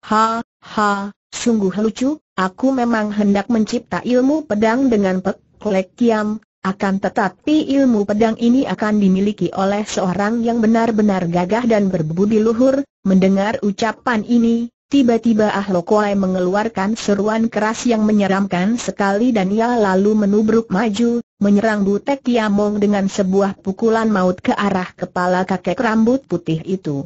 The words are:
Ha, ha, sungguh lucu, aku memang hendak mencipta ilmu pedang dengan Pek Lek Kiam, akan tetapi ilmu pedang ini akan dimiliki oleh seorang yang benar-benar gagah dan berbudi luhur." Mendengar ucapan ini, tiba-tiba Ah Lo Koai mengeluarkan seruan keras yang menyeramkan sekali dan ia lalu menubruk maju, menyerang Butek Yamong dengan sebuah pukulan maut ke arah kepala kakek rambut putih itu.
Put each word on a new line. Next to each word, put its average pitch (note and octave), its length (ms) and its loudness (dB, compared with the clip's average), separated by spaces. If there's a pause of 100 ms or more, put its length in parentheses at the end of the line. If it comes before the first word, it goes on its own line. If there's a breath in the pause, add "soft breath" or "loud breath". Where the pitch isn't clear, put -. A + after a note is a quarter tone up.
Ha, A3 400 0
ha, G3+ 640 -4 (240)
sungguh G3+ 480 0
lucu, B3+ 400 -2 (160)
aku F#3 320 -2
memang A#3 400 -2
hendak G3+ 400 0
mencipta A3 560 -2
ilmu C4 400 0
pedang A3+ 460 0
dengan F#3+ 340 0
Pek G3+ 160 -4 (240)
Lek F#3+ 320 -2
Kiam, G#3+ 400 0 (240)
akan F#3+ 400 -2
tetapi B3 720 -2
ilmu B3 320 2
pedang A3 320 0
ini A#3+ 320 2
akan G#3+ 320 -2
dimiliki F#3+ 560 0
oleh G3 240 -2
seorang G3+ 640 -2
yang A#3 160 0
benar-benar G#3+ 640 2
gagah F3+ 400 -2
dan G#3 240 2
berbudi F#3 480 0
luhur." B3+ 480 2 (200)
Mendengar F#3+ 600 2
ucapan A3 600 -2
ini, A#3 440 2 (200)
tiba-tiba A#3 640 2
Ah G3 160 -2
Lo F3 160 0
Koai G#3 320 2
mengeluarkan G3 800 -2
seruan G#3+ 560 0
keras G#3+ 320 -2
yang A3 160 2
menyeramkan G3+ 800 0
sekali G3+ 480 0
dan G3 240 0
ia A#3 240 0
lalu G#3 480 2
menubruk A3 480 0
maju, A#3 480 0 (160)
menyerang G3+ 480 2
Butek G3+ 400 -2
Yamong G#3 560 0
dengan G3+ 240 0
sebuah G3 560 0
pukulan A3+ 480 0
maut F#3 320 0
ke - 160 -2
arah F#3+ 360 -2
kepala F3+ 520 -2
kakek F3+ 320 -4
rambut A3+ 480 0
putih D#3+ 400 -4
itu. D#3+ 400 -6